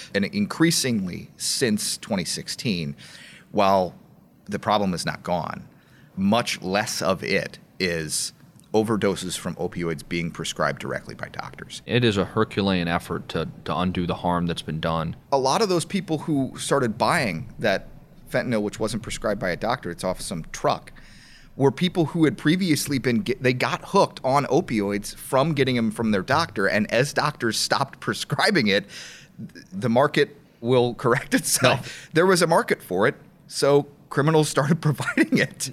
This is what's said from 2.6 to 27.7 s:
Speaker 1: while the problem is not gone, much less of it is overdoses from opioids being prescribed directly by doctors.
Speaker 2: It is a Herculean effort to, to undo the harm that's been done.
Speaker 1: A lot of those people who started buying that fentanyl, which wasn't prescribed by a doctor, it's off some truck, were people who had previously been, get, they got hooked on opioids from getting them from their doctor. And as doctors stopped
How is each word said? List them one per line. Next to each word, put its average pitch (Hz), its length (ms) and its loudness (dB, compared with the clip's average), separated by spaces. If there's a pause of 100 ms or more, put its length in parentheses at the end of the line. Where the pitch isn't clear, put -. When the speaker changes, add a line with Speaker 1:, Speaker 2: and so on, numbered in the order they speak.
Speaker 1:
while 98 440 4 (520)
the - 120 -6
problem 101 360 0
is 82 100 -6
not 80 180 -6
gone, - 460 -6 (480)
much 104 460 0
less 98 400 -2
of 92 200 0
it - 360 -2 (200)
is 82 540 -2 (400)
overdoses 101 640 0
from - 200 -8
opioids 85 520 -6
being 85 220 -4
prescribed 76 500 -4
directly - 340 -8
by - 140 -12
doctors. - 560 -14
Speaker 2:
It 120 180 0
is 110 140 4
a 95 80 2
Herculean 98 640 0
effort 87 400 -4
to, 82 180 -4 (200)
to 80 100 -2
undo 90 300 0
the 87 80 -2
harm 87 320 0
that's 85 160 -4
been 80 180 -6
done. 82 340 -2 (160)
Speaker 1:
A 139 60 2
lot 139 240 2
of 220 80 2
those 175 160 2
people 170 320 -4
who 139 420 -2
started 127 380 0
buying 117 600 0
that 95 300 0 (420)
fentanyl, 120 320 0
which 104 180 -4
wasn't 110 220 -4
prescribed - 360 -4
by 98 120 -2
a 85 60 -2
doctor, 107 340 -4
it's 85 140 -10
off 92 180 -2
some 82 300 -8
truck, - 380 -4 (640)
were 135 160 4
people 175 360 0
who 165 180 2
had 139 140 2
previously 156 600 2
been, 120 220 0
get, 117 220 -4
they 127 100 4
got 127 360 -2
hooked - 360 2
on 135 220 2
opioids 104 680 0
from 143 380 0
getting 131 240 2
them 113 140 2
from 110 200 -2
their 98 120 2
doctor. 131 440 0
And 98 240 2
as 120 220 2
doctors 123 460 0
stopped - 420 -2